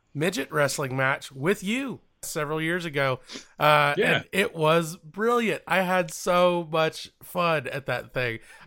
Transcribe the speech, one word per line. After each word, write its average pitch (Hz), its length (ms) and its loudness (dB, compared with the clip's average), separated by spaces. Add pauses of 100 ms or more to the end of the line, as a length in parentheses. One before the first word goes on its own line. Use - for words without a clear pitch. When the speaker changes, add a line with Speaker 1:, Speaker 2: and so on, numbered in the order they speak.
(140)
Speaker 1:
midget 185 380 -4
wrestling 139 460 0
match 135 340 -2
with 156 320 -2
you 220 380 -4 (200)
several 156 400 -6
years 165 240 -2
ago. 139 340 -2 (380)
Uh, 147 400 6
Speaker 2:
Yeah. 170 200 2
Speaker 1:
and - 140 -8
it 190 220 0
was 165 440 2
brilliant. 214 680 -2
I 180 160 2
had 180 320 0
so 180 560 2
much 160 400 -2 (140)
fun 165 440 -2
at 139 180 -8
that 123 280 -6
thing. 120 260 -4 (280)